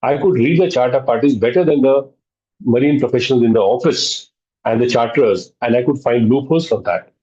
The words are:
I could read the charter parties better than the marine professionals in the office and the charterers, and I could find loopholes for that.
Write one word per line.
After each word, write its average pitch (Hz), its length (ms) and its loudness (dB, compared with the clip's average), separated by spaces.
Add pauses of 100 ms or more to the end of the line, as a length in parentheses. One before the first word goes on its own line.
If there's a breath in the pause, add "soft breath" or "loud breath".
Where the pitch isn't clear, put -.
I 135 140 -2
could 135 160 0
read 131 260 2
the 185 100 2
charter 127 320 0
parties 127 340 0
better 117 280 0
than 151 180 2
the 135 300 2 (520)
marine 135 360 0
professionals 127 440 0
in 113 100 4
the 113 80 4
office 120 680 -2 (360)
and 113 160 -2
the 123 60 0
charterers, 117 760 0
and 117 140 -2
I 123 80 0
could 131 160 -2
find 120 300 0
loopholes 139 380 0
for 101 160 -4
that. - 280 -6 (120)